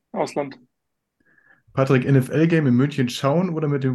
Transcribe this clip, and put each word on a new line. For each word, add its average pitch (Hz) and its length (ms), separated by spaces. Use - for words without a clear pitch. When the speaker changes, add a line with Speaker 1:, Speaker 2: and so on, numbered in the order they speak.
Speaker 1:
Ausland. 143 460
Speaker 2:
Patrick, 135 320
N-F-L-Game 147 600
in 123 80
München 131 360
schauen 165 400
oder 156 180
mit 143 160
den 131 100